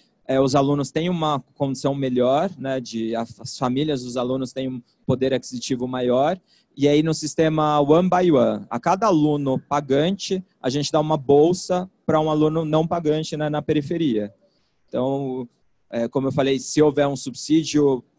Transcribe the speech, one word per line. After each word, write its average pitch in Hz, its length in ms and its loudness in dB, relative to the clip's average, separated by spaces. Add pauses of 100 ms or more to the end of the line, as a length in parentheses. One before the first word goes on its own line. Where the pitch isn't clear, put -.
(280)
é, 135 120 0
os 135 160 2
alunos 143 360 0
têm 165 180 -2
uma 156 300 -2 (160)
condição 139 380 -4
melhor, 135 640 0
né, 135 220 -4
de, 113 360 -6
a, 113 60 -4
as - 360 -12
famílias 135 460 -2
dos 123 140 -8
alunos 127 360 -4
têm 135 140 -6
um 127 140 -8 (240)
poder 131 280 0
aquisitivo 123 540 -4
maior, 127 520 0 (360)
e 139 120 2
aí 147 160 4
no 160 100 0
sistema 156 640 0
one 160 300 4
by 180 220 4
one, 110 360 2
a 117 120 -6
cada 190 260 0
aluno 147 540 2
pagante, 151 840 -2 (160)
a 131 100 -2
gente 147 220 -4
dá 160 80 2
uma 156 180 0
bolsa 170 720 2 (140)
pra 156 160 2
um 156 120 0
aluno 156 340 2
não 156 220 0
pagante, 156 500 -2
né, 151 100 -2
na 151 140 -2
periferia. 143 720 -2 (540)
Então, 131 600 -4 (420)
é, 117 180 -4
como 135 200 -2
eu 131 40 -2
falei, 135 260 0
se 139 240 -2
houver 143 260 4
um 143 80 -2
subsídio, 139 880 0 (160)